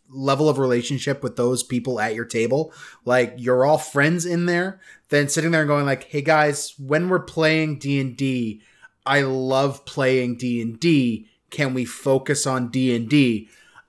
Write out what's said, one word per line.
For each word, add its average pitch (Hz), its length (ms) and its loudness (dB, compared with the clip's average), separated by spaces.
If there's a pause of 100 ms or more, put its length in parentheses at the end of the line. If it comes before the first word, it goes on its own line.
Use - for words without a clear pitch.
level 135 400 2
of 131 80 2
relationship 131 680 0
with 120 140 -6
those 123 260 0
people 123 380 -4
at 110 120 -2
your 117 120 -6
table, 120 480 -2 (320)
like, 123 320 2
you're 127 280 2
all 151 120 4
friends 156 480 0
in 175 220 -2
there, 180 340 -2 (260)
then 143 220 2
sitting 165 220 0
there 160 100 2
and 147 60 0
going 147 180 2
like, 135 180 -2
"Hey - 180 -6
guys, 151 560 2
when 147 300 -2
we're 180 140 2
playing 156 580 0
D 139 220 -2
and 123 160 -6
D, 123 440 -4 (440)
I 139 160 2
love 131 640 -2
playing 131 500 0
D 120 260 -4
and 113 160 -8
D. 131 520 0 (200)
Can 135 240 -4
we 127 120 -2
focus 135 600 -2
on 127 220 -2
D 127 260 0
and 113 160 -4
D?" 123 400 2 (400)